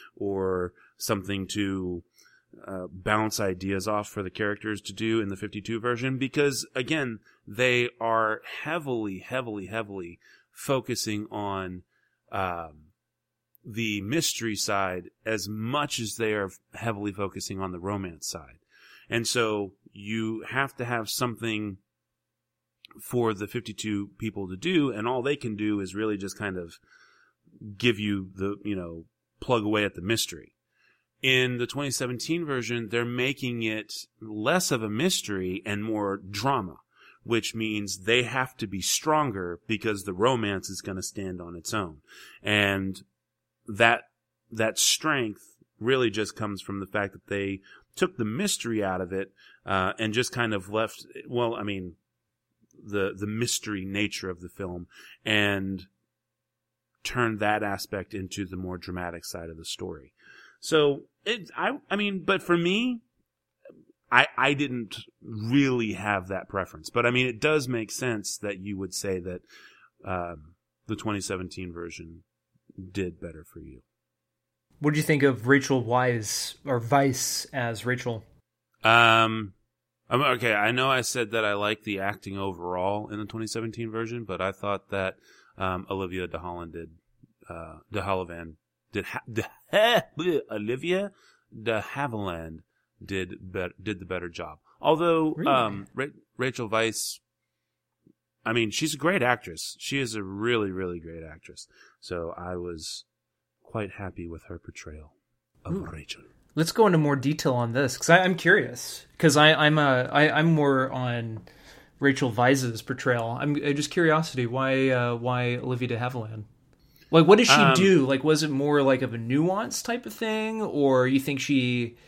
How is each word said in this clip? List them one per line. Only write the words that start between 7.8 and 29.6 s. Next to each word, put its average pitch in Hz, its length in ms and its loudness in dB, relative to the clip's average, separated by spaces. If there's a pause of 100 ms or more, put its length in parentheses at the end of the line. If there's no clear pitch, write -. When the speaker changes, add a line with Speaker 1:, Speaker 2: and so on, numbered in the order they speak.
Speaker 1:
are 113 400 2 (220)
heavily, 127 580 -4
heavily, 113 460 -6
heavily 98 540 -8 (340)
focusing 113 760 -4
on, 95 520 -6 (500)
um, 85 600 -6 (760)
the 107 360 -2
mystery 113 560 -2
side 92 520 -2 (160)
as 107 220 -2
much 117 500 -4
as 113 180 -6
they 110 180 0
are 101 160 -2 (240)
heavily 104 400 -4
focusing 95 480 -6
on 95 100 -6
the 87 80 -10
romance 95 480 -6
side. - 320 -12 (500)
And 117 160 -2
so 107 460 0 (220)
you 110 560 -4
have 135 260 -4
to 127 80 -6
have 117 260 -4
something 107 680 -4 (1200)
for 117 340 0
the 101 140 -6
fifty-two 104 720 -6
people 101 320 -6
to 92 80 -8
do, 147 340 2
and 107 160 -4
all 123 140 -2
they 139 160 0
can 107 180 -6
do 104 240 0
is 92 160 -6
really 107 220 0
just 95 200 -8
kind 98 200 -6
of 85 160 -10 (1040)
give 113 200 2
you 101 380 -4
the, 98 300 -4
you 104 100 -4
know, 85 300 -10 (340)
plug 117 240 0